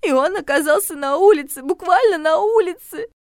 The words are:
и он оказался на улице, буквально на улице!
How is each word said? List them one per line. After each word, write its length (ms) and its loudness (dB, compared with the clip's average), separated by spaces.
и 100 -2
он 260 0
оказался 580 -2
на 220 -4
улице, 440 2
буквально 560 0
на 220 0
улице! 680 -2